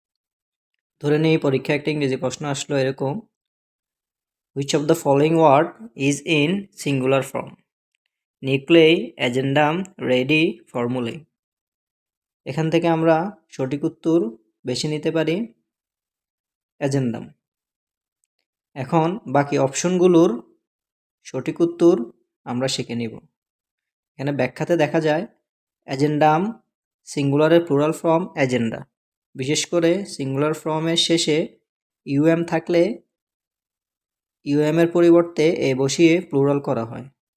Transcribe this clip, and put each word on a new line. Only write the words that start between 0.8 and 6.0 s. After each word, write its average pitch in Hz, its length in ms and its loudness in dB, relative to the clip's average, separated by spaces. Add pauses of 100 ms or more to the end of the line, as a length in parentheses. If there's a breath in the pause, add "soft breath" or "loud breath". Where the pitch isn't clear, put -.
ধরে 147 180 0
নিই 160 180 4
পরীক্ষায় 143 420 0
একটা 156 120 -6
ইংরেজি 139 240 -2
প্রশ্ন 127 300 -6
আসলো 143 320 -4
এরকম, 135 440 -4 (1400)
"Which 139 220 -2
of 143 60 -4
the 160 100 4
following 151 420 2
word 156 300 6 (300)
is 139 280 0